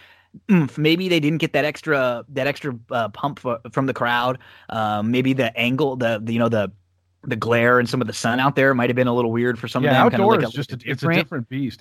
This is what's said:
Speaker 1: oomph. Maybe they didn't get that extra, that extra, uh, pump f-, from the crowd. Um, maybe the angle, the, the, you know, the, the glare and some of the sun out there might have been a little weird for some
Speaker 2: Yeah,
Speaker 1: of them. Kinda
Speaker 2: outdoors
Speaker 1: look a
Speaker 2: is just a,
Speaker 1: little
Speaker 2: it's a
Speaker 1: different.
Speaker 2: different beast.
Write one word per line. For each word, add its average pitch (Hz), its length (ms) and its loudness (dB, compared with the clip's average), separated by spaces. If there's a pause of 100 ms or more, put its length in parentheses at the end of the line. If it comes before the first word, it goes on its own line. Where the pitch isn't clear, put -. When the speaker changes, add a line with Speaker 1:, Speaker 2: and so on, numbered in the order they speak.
(520)
Speaker 1:
oomph. 160 260 2
Maybe 165 320 2
they 170 100 4
didn't 151 200 0
get 156 140 -2
that 143 120 2
extra, 131 640 -2
that 131 160 -4
extra, 139 320 -4 (140)
uh, 117 180 -2
pump 135 340 -8
f-, 120 280 -6
from 135 160 0
the 123 60 -2
crowd. 123 440 0 (320)
Um, 107 400 -2
maybe 131 240 2
the 123 240 -2
angle, 131 380 0
the, 117 260 -2
the, 113 120 -6
you 117 60 0
know, 117 100 2
the, 104 220 -2 (520)
the 127 120 -6
glare 117 440 4
and 120 100 0
some 127 100 -2
of 113 80 -2
the 107 60 -8
sun 120 260 -2
out 139 160 0
there 135 180 4
might 120 160 2
have 120 60 -2
been 127 100 2
a 120 80 2
little 120 200 0
weird 120 260 0
for 120 80 -10
some 131 160 -2
Speaker 2:
Yeah, 143 60 2
Speaker 1:
of 131 60 4
them. 196 160 6
Kinda 156 120 0
Speaker 2:
outdoors 202 140 4
Speaker 1:
look - 80 0
a - 20 -4
Speaker 2:
is 117 60 -10
just 135 180 -8
a, 127 40 -8
Speaker 1:
little 120 180 -10
Speaker 2:
it's 135 100 -6
a - 20 -2
Speaker 1:
different. 165 140 2
Speaker 2:
different 143 300 -6
beast. 131 320 -6